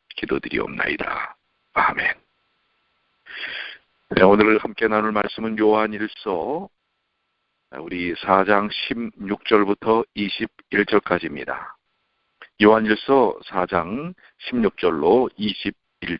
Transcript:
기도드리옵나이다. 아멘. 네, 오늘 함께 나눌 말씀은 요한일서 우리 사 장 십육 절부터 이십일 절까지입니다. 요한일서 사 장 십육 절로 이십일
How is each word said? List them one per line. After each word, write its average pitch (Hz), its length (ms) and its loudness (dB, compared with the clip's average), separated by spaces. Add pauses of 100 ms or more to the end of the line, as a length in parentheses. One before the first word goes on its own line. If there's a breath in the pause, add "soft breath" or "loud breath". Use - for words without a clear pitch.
(160)
기도드리옵나이다. - 1200 -6 (380)
아멘. - 400 -2 (2000 loud breath)
네, - 140 2
오늘 104 340 6
함께 110 300 -2
나눌 107 240 0
말씀은 110 480 -4
요한일서 107 1080 0 (1120)
우리 87 360 -6 (100)
사 95 200 6
장 104 260 2
십육 110 720 -8
절부터 110 580 2 (120)
이십일 104 720 -4
절까지입니다. 73 880 -2 (840 loud breath)
요한일서 110 840 4
사 92 200 -4
장 101 480 -4 (260 soft breath)
십육 113 380 -2
절로 87 600 2
이십일 - 840 -6